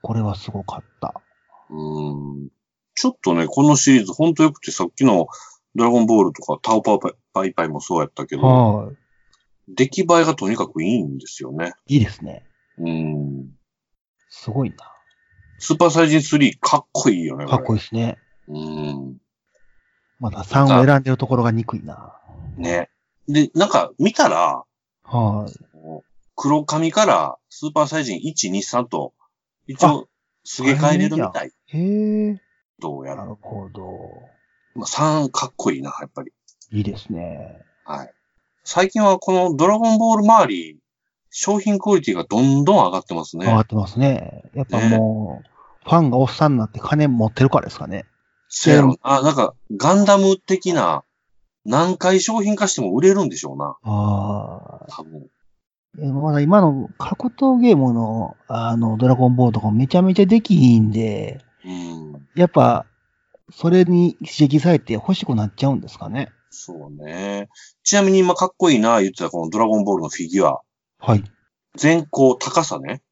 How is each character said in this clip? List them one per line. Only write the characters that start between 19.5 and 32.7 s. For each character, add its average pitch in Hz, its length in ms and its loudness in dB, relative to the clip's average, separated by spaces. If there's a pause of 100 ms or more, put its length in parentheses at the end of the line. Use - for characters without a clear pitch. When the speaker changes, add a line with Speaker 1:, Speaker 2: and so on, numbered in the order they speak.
Speaker 1:
ま 113 120 -6
だ - 120 -14
三 139 220 2
を 131 180 6
選 139 180 6
ん - 20 -14
で 131 80 -2
る 123 60 0
と 127 100 -4
こ 127 80 0
ろ 120 80 0
が 117 80 2
憎 113 260 -4
い - 60 -12
な。 - 360 -20 (380)
Speaker 2:
ね。 85 320 -6 (380)
で、 147 260 2
な 185 140 2
ん - 20 -6
か - 300 0
見 202 140 2
た 302 140 2
ら、 82 360 0 (400)
Speaker 1:
は 107 440 -2
い。 - 200 -20 (720)
Speaker 2:
黒 151 260 -2
髪 156 280 -4
か 214 140 2
ら 85 320 0 (120)
ス - 160 -14
ー 151 60 -8
パ 151 120 0
ー 143 40 -2
サ 151 120 -6
イ 143 60 -6
ジ 104 100 -8
ン 78 60 -10
一、 143 300 -6
二、 98 120 -4
三 120 240 -6
と、 73 260 -8 (520)
一 135 180 -2
応、 175 40 6
Speaker 1:
あ、 147 160 0 (420)
Speaker 2:
す - 180 -10
げ 139 100 2
替 147 200 2
え 175 40 2
れ 196 120 0
る - 80 -4
み 131 60 -2 (100)
た - 100 -8
い。 - 80 -14 (140)
Speaker 1:
へ 208 640 -2
え。 196 120 -8 (380)